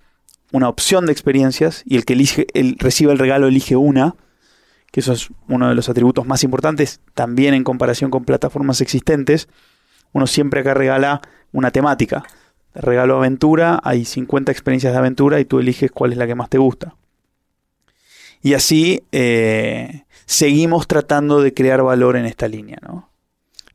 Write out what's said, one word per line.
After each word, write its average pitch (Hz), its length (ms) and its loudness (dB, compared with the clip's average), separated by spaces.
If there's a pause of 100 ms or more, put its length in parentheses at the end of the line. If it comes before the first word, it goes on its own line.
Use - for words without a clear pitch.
(520)
una 131 160 0
opción 180 380 0
de 156 80 2
experiencias 139 720 0
y 135 100 -2
el 117 100 2
que 131 80 -2
elige, 139 400 0
el, 127 260 0
reciba 143 340 2
el 135 60 0
regalo 135 280 2
elige 135 280 2
una, 139 400 2 (760)
que - 80 -2
eso 131 140 -2
es 117 160 -8 (180)
uno 127 220 0
de 123 60 2
los 120 140 -2
atributos 120 360 2
más 131 180 -2
importantes 139 580 -2 (120)
también 127 400 0
en 131 100 0
comparación 127 480 -2
con 127 140 -4
plataformas 135 560 -2
existentes. 147 640 0 (640)
Uno 135 160 0
siempre 143 340 0
acá 135 120 0
regala 135 480 0 (300)
una 127 200 -2
temática. 139 520 0 (500)
Te - 80 -16
regalo 127 360 2
aventura, 151 640 2
hay 123 220 -2
cincuenta 135 460 -4
experiencias 131 420 -2
de 127 60 0
aventura 135 400 2
y 135 60 0
tú 131 140 0
eliges 127 320 -2
cuál 127 200 -2
es 120 60 -4
la 123 100 -2
que 120 80 -4
más 120 140 -8
te 131 80 0
gusta. 131 380 0 (1500)
Y 139 120 2
así, 160 480 2 (100)
eh, 117 920 -2 (220)
seguimos 160 640 2
tratando 147 540 2
de 139 120 2
crear 131 280 2
valor 127 340 2
en 120 100 -2
esta 113 220 -6
línea, 107 340 -12
¿no? - 280 -18 (640)